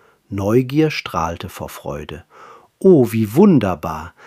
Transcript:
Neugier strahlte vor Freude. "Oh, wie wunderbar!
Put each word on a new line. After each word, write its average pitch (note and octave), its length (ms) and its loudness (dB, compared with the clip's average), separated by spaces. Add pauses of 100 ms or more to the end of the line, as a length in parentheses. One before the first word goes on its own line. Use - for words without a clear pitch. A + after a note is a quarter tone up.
(280)
Neugier B2+ 600 -2
strahlte E2+ 580 -8
vor - 200 -14
Freude. - 560 -14 (560)
"Oh, C#3 320 6
wie A2+ 240 -2
wunderbar! F#2+ 800 2 (120)